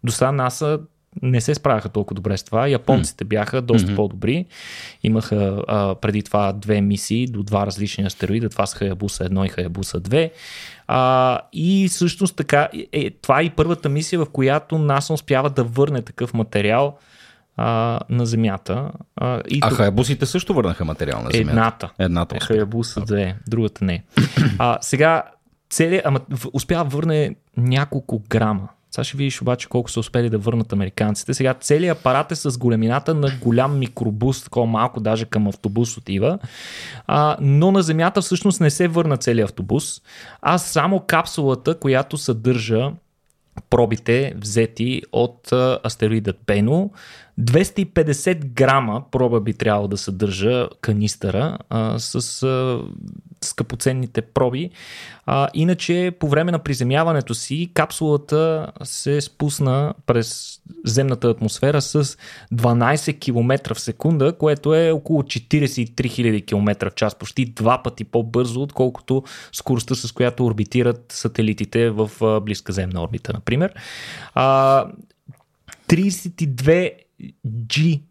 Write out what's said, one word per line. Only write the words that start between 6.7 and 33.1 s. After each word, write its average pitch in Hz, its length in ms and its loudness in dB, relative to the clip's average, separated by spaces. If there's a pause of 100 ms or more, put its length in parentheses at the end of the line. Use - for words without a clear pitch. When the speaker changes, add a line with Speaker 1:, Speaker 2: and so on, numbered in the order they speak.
Speaker 1:
мисии 101 460 0
до 110 160 -6
два 101 220 0
различни 98 380 -4
астероида. 101 460 -2
Това 101 160 -2
са - 120 -8
Хаябуса 98 480 -4
едно 95 200 0
и 92 40 -2
Хаябуса 90 500 -6
две. 143 320 0 (560)
А, 127 520 4 (140)
и 185 340 2
всъщност 175 480 0
така, 147 320 2 (260)
е, - 180 -2
това - 280 -2
е 160 40 2
и 170 60 0
първата 160 400 0
мисия, 156 300 -2
в 147 80 0
която 139 500 0
наса 143 360 0
успява 139 360 0
да 135 140 0
върне 131 380 0
такъв - 320 -8
материал, 113 640 0 (600)
а, 113 420 0 (100)
на 120 160 0
Земята. 113 680 -2 (240)
А, 123 260 -4
и - 200 -4
Speaker 2:
А - 80 4
Speaker 1:
тук 123 80 0
Speaker 2:
хаябусите 113 480 2
също 180 280 -2
върнаха 95 320 0
материал 76 320 -4
на 57 140 -6
Земята? 110 180 2
Speaker 1:
Едната. 113 400 0 (100)
Speaker 2:
Едната 87 360 0
Speaker 1:
Е, - 20 -4
Speaker 2:
успя. - 100 -4
Speaker 1:
Хаябуса 110 520 0
Speaker 2:
Окей. 104 80 -4
Speaker 1:
две, 101 280 0 (120)
другата 113 380 0
не. 87 180 -2 (540)
А, 120 240 2
сега, 156 420 2 (460)
целият, 170 360 2
ама 139 140 2 (100)
в-, 127 240 -6
успя 139 220 0
да 170 100 0
върне 151 500 0 (220)
няколко 127 640 0
грама. 107 460 0 (240)
Сега 123 120 -6
ще 135 140 -8
видиш 139 240 -4
обаче 123 280 -2
колко 120 220 -2
са - 80 -4
успели 120 300 0
да 110 80 0
върнат 113 360 0
американците. 101 600 -2
Сега 131 200 0
целият 156 460 0
апарат 135 320 2
е 170 40 -4
с 135 220 -4
големината 120 560 2